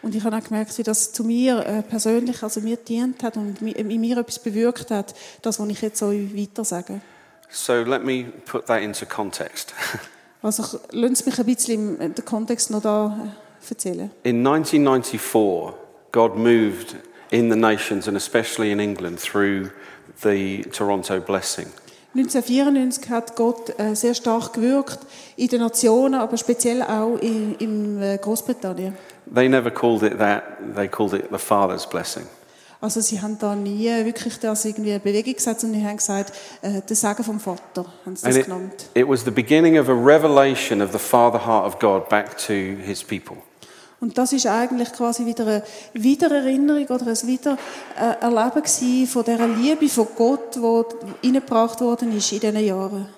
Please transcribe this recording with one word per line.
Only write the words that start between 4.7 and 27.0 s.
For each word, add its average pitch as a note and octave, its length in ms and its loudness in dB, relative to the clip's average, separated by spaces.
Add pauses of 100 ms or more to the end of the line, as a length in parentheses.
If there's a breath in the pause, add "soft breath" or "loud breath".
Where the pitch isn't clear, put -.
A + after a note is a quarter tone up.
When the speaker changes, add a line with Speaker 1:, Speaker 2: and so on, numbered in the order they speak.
Speaker 1:
hat, G3+ 220 -4 (280 loud breath)
das, G#3+ 180 -4
was G#3 100 -4
ich G3+ 120 -6
jetzt G#3+ 200 -4
euch G3+ 340 -2
weiter G#3 280 -6
sage. G3 380 -6 (480 soft breath)
Speaker 2:
So A#2+ 340 0
let A#2+ 220 -2
me B2+ 200 -2 (200)
put - 220 -8
that A2+ 140 2
into G#2 240 -6
context. - 760 -8
<laughs> - 40 -6 (580 loud breath)
Speaker 1:
Also, G#3+ 380 -4 (120)
lasst A#3+ 340 0
mich C4 120 -2
ein A#3+ 80 0
bisschen A3 540 -2
im, E3+ 160 -4
den - 80 -6
Kontext A3+ 480 -4
noch G#3+ 100 -2
da, G#3+ 440 0
äh, - 440 -18
erzählen. F#3 400 -6 (140)
Speaker 2:
In A#2+ 180 2
nineteen D3 420 4
ninety-four, A2 880 0 (400)
God A2+ 240 4
moved A2+ 580 2 (340 loud breath)
in A#2 220 4
the A2 60 4
nations G#2+ 500 0
and G2+ 80 -2
especially G#2+ 560 -2
in G2+ 80 0
England F#2 400 -4
through G2 500 -2 (540 loud breath)
the G2 380 0 (100)
Toronto G2+ 480 -2
blessing. F#2 480 -4 (460 loud breath)
Speaker 1:
Neunzehnhundertvierundneunzig B3+ 960 0
hat A#3 260 -4
Gott, A#3 420 -2
äh, G#3+ 180 -2
sehr A#3+ 180 0
stark A#3 400 -2
gewirkt C4 460 0 (360 loud breath)
in B3+ 140 0
den A#3+ 100 2
Nationen, A#3 560 4
aber A#3 220 0
speziell A#3+ 460 0
auch A3 340 0